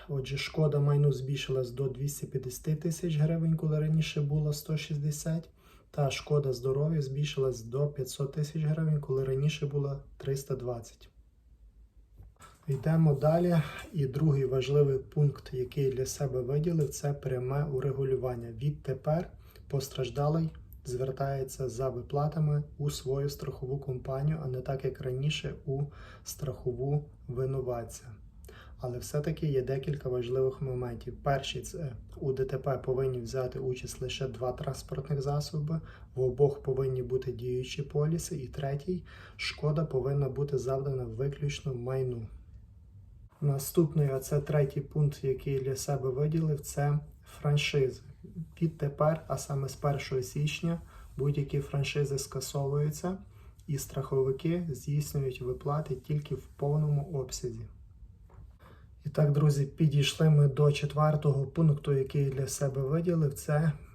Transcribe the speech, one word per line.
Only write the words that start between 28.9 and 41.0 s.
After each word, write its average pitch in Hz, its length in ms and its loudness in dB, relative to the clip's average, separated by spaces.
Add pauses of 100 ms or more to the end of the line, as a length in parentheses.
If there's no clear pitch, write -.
все-таки 151 480 -2
є 135 160 2
декілька 139 460 -2
важливих 127 540 0
моментів. 123 600 -6
Перший, 135 400 -2
це 143 300 -8 (240)
у 143 160 -2
Д 131 120 0
Т - 140 -4
П 135 200 0
повинні 127 420 0
взяти 127 380 -4
участь 127 440 -6
лише 127 260 -4
два 123 240 -4
транспортних - 680 -4
засоби, 147 580 -2 (340)
в 127 60 -2
обох 131 420 4
повинні 131 400 0
бути 127 300 -2
діючі 127 500 -4
поліси. 156 540 0
І 131 120 -6
третій, 147 540 -4 (340)
шкода 151 480 0
повинна 139 440 0
бути 135 300 0
завдана 135 460 -2